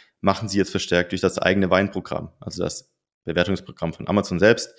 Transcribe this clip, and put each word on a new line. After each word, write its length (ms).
machen 280
sie 80
jetzt 140
verstärkt 400
durch 100
das 160
eigene 320
Weinprogramm, 720
also 240
das 280
Bewertungsprogramm 720
von 140
Amazon 320
selbst, 400